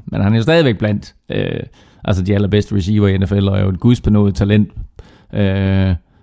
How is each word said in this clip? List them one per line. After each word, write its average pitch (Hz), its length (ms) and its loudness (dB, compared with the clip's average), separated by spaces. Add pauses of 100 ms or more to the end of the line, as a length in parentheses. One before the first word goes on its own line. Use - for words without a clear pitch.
Men - 160 -6
han 101 120 2
er 113 40 2
jo 113 60 0
stadigvæk 151 340 2
blandt, 104 380 -4 (140)
øh, 98 300 -4 (440)
altså 92 200 -2
de 101 120 0
allerbedste 101 400 0
receiver 101 320 2
i 98 100 2
N 95 100 0
F - 40 -4
L, 101 180 0
og 98 80 -2
er 98 60 0
jo 95 60 0
et 92 100 -4
gudsbenådet 104 560 2
talent, 104 340 2 (640)
øh, 95 640 0 (280)